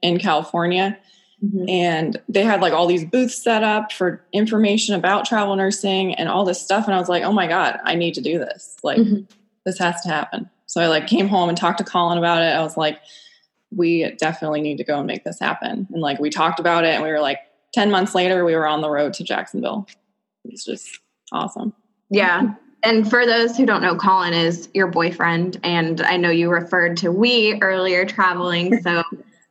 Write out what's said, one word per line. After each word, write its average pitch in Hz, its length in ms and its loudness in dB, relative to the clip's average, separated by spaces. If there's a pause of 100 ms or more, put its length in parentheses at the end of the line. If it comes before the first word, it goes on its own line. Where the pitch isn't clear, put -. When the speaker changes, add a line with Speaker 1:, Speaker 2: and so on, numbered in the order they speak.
Speaker 1:
in 175 160 2
California, 175 800 0 (460)
Speaker 2:
Mm-hmm. 190 240 -2
Speaker 1:
and 170 640 0
they 196 140 2
had, 202 180 2
like, 170 100 2
all 170 140 4
these 175 180 2
booths 247 380 0
set 220 200 2
up 214 300 0
for - 400 -4
information 214 600 2
about 185 320 0
travel 202 280 0
nursing 190 600 0
and 165 160 -4
all 190 160 2
this 180 160 -2
stuff. 214 240 0
And 202 80 0
I 185 40 2
was 175 120 -2
like, 175 140 2
"Oh 196 80 0
my 190 140 2
God, 165 380 0
I 160 100 -2
need 170 200 -2
to 135 80 -8
do 156 160 -2
this. - 440 -10
Like, 147 160 0
Speaker 2:
Mm-hmm. 208 260 2 (420)
Speaker 1:
this 185 120 -6
has 170 220 -2
to 180 80 -8
happen." - 400 -4 (160)
So - 160 -4
I, 170 60 4
like, 156 200 2
came 196 220 2
home 180 220 2
and 170 80 -2
talked 175 200 0
to 185 60 -4
Colin 175 320 0
about 170 240 2
it. 160 160 2
I 160 60 0
was 156 160 -6
like, 151 220 -2 (720)
"We 170 420 0
definitely 156 500 -4
need 151 160 -4
to - 60 -8
go 147 120 -2
and - 100 -4
make - 180 -8
this - 140 -10
happen." - 540 -4
And, 170 80 -6
like, 143 180 -4
we 147 120 -2
talked 165 280 0
about 170 280 2
it, 160 80 2
and 143 80 -2
we 156 80 -4
were, 151 100 0
like, 139 200 -2 (340)
ten 208 160 2
months 196 240 0
later, 185 280 2
we 170 120 2
were 160 120 2
on 151 140 0
the 156 80 -2
road 147 260 0
to - 80 -10
Jacksonville. - 640 -6 (600)
It's - 180 -16
just - 240 -10 (440)
awesome. - 420 -6 (340)
Speaker 2:
Yeah. 196 460 2 (280)
And 220 280 2
for 240 160 4
those 233 320 2
who 269 80 4
don't 196 160 2
know, 175 140 2
Colin 185 360 2
is 170 400 0
your 196 140 2
boyfriend. 170 760 0
And 165 380 0
I - 160 2
know 175 140 2
you 170 180 2
referred 175 500 0
to 170 140 0
we 214 480 2
earlier 190 460 0
traveling. 180 760 0
Speaker 1:
<laughs> - 20 -8
Speaker 2:
So, 175 200 0 (480)